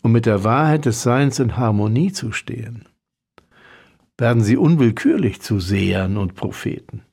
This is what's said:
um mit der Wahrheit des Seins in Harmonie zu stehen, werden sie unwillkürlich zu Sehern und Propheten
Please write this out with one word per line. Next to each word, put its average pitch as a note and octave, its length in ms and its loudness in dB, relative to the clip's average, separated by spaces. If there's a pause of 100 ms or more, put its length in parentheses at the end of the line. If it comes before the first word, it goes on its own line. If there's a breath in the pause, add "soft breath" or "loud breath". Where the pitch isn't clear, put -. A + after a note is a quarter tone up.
um A2+ 120 2
mit A2+ 120 2
der G#2 180 2
Wahrheit D3 420 2
des A2+ 160 -2
Seins C3 380 0
in A#2 180 0
Harmonie A2 560 0
zu A#2 180 -8
stehen, A2+ 560 -12 (1300 soft breath)
werden A#2 260 2
sie G#2+ 120 4
unwillkürlich D3+ 840 2
zu G#2 180 -2
Sehern F#2+ 560 -2
und F#2+ 200 -4
Propheten - 760 -10